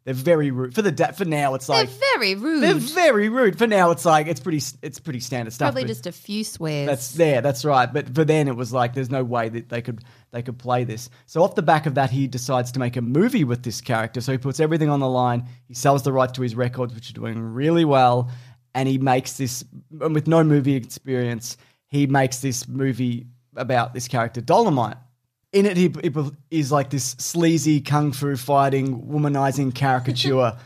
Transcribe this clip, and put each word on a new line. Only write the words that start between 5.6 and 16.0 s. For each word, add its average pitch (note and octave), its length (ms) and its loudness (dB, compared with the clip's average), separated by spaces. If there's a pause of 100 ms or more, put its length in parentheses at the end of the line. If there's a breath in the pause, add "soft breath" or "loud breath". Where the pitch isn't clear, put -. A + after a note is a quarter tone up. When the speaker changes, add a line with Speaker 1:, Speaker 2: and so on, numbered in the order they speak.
Speaker 2:
Probably C#3 160 -2
Speaker 1:
but B2 60 -4
Speaker 2:
just - 180 -10
a F3 60 -8
few G#3 320 -8
swears. D3+ 420 -6
Speaker 1:
That's, C#3 320 -4
yeah, D3 240 4
that's C3+ 240 -2
right. B2+ 260 4
But C#3 220 -4
for D#3 100 4
then, D3+ 240 4
it B2 80 -4
was A#2+ 160 -6
like, B2 220 0
there's C3 160 -4
no C3 140 -2
way A#2 260 -2
that A#2 180 -10
they A#2+ 140 -6
could, A#2 200 -10 (280 soft breath)
they A#2+ 120 -8
could B2 160 -12
play B2 260 -2
this. A#2 260 -10 (160 soft breath)
So D#3+ 160 0
off G3 120 2
the G3+ 80 0
back D#3 240 2
of C3+ 100 -2
that, C3+ 140 2
he C3+ 180 0
decides B2 440 -2
to B2+ 60 -6
make B2 180 -2
a B2+ 60 -2
movie E3 420 2
with A#2+ 180 -2
this A#2 180 -8
character. A2+ 400 -4
So C3+ 120 -4
he C3 60 -2
puts C3+ 220 -4
everything D#3 300 2
on C#3+ 100 0
the C3+ 80 0
line. B2 380 0 (220 loud breath)
He B2 60 -20
sells C#3 280 2